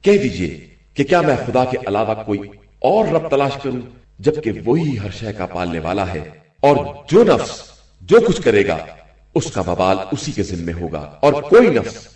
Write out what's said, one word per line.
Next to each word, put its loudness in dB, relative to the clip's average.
کہہ 6
دیجئے -4
کہ 0
کیا 4
میں 2
خدا 0
کے -4
علاوہ -2
کوئی -2
اور 2
رب -2
تلاش 0
کروں، -6
جبکہ -2
وہی 0
ہر -8
شے -8
کا -6
پالنے -6
والا -4
ہے؟ -8
اور 6
جو 6
نفس 0
جو 6
کچھ 0
کرے 4
گا، 0
اس -2
کا -4
وبال 2
اسی -8
کے -4
ذمے -6
ہوگا، -8
اور 4
کوئی 8
نفس -2